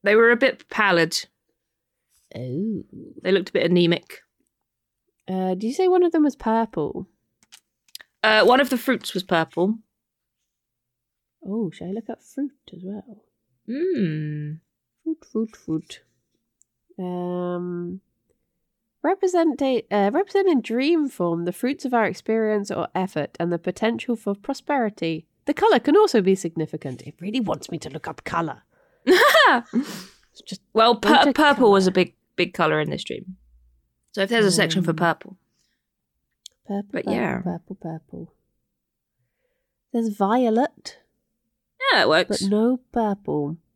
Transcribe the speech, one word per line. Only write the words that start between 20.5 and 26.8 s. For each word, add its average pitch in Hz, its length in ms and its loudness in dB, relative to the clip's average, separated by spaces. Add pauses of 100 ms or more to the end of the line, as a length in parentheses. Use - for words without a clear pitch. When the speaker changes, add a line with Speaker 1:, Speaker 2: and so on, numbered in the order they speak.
Speaker 2:
dream 285 460 0
form 170 360 -2
the 175 80 -4
fruits - 320 -4
of 254 80 -4
our 226 140 2
experience 214 640 -2
or - 240 -4
effort 185 440 -4
and 170 140 -2
the 170 60 -2
potential 226 580 -4
for 202 180 -6
prosperity. 202 920 -4 (180)
The 285 80 -2
colour 415 280 2
can 294 180 2
also 359 240 4
be 190 120 4
significant. 156 680 -6